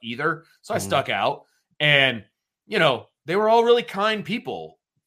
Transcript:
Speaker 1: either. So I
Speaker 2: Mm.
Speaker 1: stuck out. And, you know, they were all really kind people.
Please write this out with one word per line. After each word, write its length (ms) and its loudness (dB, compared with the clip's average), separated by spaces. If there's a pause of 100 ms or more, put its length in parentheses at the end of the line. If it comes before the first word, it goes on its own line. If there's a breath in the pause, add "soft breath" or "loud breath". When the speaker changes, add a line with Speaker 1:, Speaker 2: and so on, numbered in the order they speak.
Speaker 1:
either. 420 -6 (180 soft breath)
So 120 -8
I 40 -2
Speaker 2:
Mm. 40 -4
Speaker 1:
stuck 280 -2
out. 340 -2 (360)
And, 440 2 (420)
you 120 -4
know, 280 2 (180)
they 120 -6
were 120 0
all 160 4
really 180 4
kind 420 -4
people. 540 -10 (280)